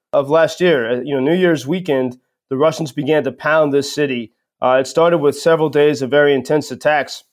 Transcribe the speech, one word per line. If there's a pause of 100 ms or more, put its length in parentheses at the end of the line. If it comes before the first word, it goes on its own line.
(140)
of
last
year,
uh,
you
know,
New
Year's
weekend, (320)
the
Russians
began
to
pound
this
city. (300)
Uh,
it
started
with
several
days
of
very
intense
attacks,